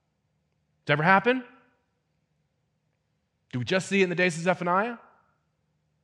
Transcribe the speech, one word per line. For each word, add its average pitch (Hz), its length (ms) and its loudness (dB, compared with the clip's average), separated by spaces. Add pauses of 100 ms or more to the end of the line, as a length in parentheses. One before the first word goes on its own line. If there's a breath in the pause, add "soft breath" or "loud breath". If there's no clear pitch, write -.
(840)
Does - 40 -4
it 147 40 2
ever 151 100 0
happen? 196 400 4 (2000)
Do 127 80 -6
we 120 60 -6
just 180 220 -4
see 196 140 0
it - 20 4
in 180 60 0
the 175 60 -6
days 175 220 0
of 165 60 -10
Zephaniah? 185 540 -2 (1080)